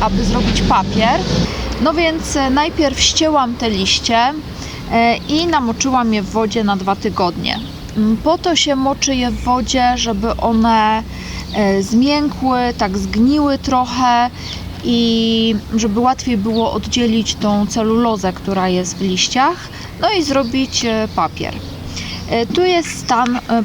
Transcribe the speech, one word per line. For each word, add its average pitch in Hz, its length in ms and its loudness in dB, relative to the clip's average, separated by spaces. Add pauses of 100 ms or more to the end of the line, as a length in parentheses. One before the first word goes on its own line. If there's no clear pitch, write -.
aby 208 240 0
zrobić 240 380 2
papier. 233 580 2 (640)
No 302 120 2
więc, 320 420 0
e, 269 140 2
najpierw 285 500 2
ścięłam 285 540 2
te 240 160 -2
liście, 202 480 0 (720)
e, 233 240 4
i 302 300 -2
namoczyłam 254 680 2
je 214 80 0
w - 80 -6
wodzie 220 340 0
na 202 120 2
dwa 190 200 0
tygodnie. 185 640 -2 (380)
Mm, 214 200 2
po 311 220 2
to 339 180 0
się 285 200 0
moczy 277 380 0
je 247 160 0
w 220 140 -4
wodzie, 247 520 0
żeby 226 400 -2
one, 220 680 2 (520)
e, 196 280 2
zmiękły, 262 760 2 (200)
tak 202 200 0
zgniły 269 600 2
trochę 247 720 2 (540)
i 226 680 2 (200)
żeby 220 260 0
łatwiej 254 360 0
było 226 360 0
oddzielić 226 640 0
tą 208 320 0
celulozę, 220 680 0
która 190 360 -2
jest 180 280 -2
w - 40 -8
liściach, 247 680 0 (320)
no 330 80 2 (100)
i 339 40 4
zrobić, 269 640 0
e, 220 320 0
papier. - 380 -2 (760)
E, 233 160 0
tu 359 180 2
jest 349 340 0
stan, 247 380 0
e, 226 280 0